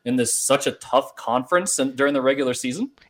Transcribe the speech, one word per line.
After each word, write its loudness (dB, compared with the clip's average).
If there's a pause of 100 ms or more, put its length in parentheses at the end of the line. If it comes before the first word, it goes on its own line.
in 0
this 0
such 0
a 0
tough -2
conference 0
and -2
during 2
the 0
regular 2
season? -6 (180)